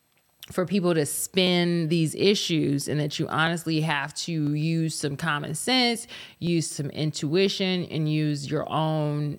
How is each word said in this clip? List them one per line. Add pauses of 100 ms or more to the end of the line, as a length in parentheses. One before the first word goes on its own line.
(500)
for
people
to
spin
these
issues,
and
that
you
honestly
have
to
use
some
common
sense, (320)
use
some
intuition,
and
use
your
own,